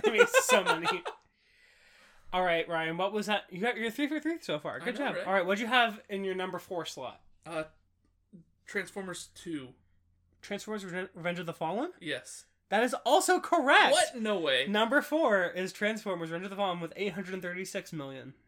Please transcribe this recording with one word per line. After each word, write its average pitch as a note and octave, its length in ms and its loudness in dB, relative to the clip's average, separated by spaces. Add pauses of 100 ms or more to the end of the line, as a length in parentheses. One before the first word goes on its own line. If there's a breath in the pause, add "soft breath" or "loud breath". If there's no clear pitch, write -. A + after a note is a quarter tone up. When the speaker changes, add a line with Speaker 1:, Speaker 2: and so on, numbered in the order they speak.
Speaker 1:
they G#4+ 80 4
made G#4+ 160 6 (160)
so A#4+ 200 4
Speaker 2:
<laughs> - 20 -2
Speaker 1:
many. F4 380 0 (1300 soft breath)
All F#3 100 2
right, E3+ 260 2
Ryan, D#3+ 260 -2
what F#3+ 160 0
was G#3+ 140 -2
that? G3+ 240 0
You F3 100 -10
got, A3+ 160 0
you're A3 160 -4
three C#4+ 160 -2
for D#4 140 -2
three E4 180 -2
so D3+ 180 -4
far. D3 220 -6
Good F3 160 -4
Speaker 2:
I - 40 -8
know, C#4+ 80 -2
Speaker 1:
job. - 100 -2
Speaker 2:
right? - 100 -4
Speaker 1:
All F#3+ 60 0
right, F#3+ 120 4
what'd G3 140 2
you A#3 80 -2
have A3+ 400 4
in G3 160 -4
your F#3+ 120 -2
number F#3 240 -4
four E3+ 260 -6
slot? B2+ 340 -12 (260)
Speaker 2:
Uh, D#3+ 180 -6 (1000)
Transformers F#3 720 -8
two. C#3+ 340 -8 (720)
Speaker 1:
Transformers G3+ 440 -8
Revenge, F#3 280 -6
Revenge F3 260 -4
of F3+ 60 -6
the E3 80 -6
Fallen? G3+ 460 -4
Speaker 2:
Yes. - 460 -8 (240)
Speaker 1:
That G#3+ 140 2
is B3+ 100 0 (120)
also F4+ 340 6
correct. E4+ 520 6
Speaker 2:
What? C#5 240 4
No G#3+ 240 0
way. C3+ 280 2
Speaker 1:
Number A3 340 4
four B3+ 460 4
is F3 260 -4
Transformers G3+ 580 -2
Revenge E3+ 140 -6
of G3+ 60 -8
the G3 40 -10
Fallen F#3 240 -2
with E3 160 -8
eight G3 180 -2
hundred F#3 280 -6
thirty-six F#3 500 -8
million. C3+ 420 -10 (140)